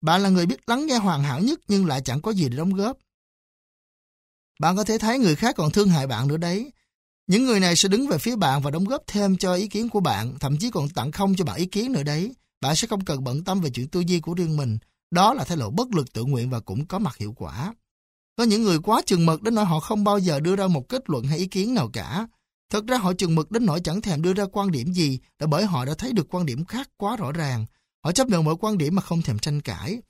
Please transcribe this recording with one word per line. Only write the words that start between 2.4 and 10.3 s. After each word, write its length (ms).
để 80
đóng 160
góp. 240
Bạn 180
có 60
thể 140
thấy 220
người 160
khác 200
còn 160
thương 180
hại 180
bạn 200
nữa 100
đấy. 340
Những 180
người 140
này 160
sẽ 140
đứng 180
về 100
phía 180
bạn 260
và 100
đóng 140
góp 220
thêm 300
cho 160
ý 140
kiến 220
của 100
bạn, 400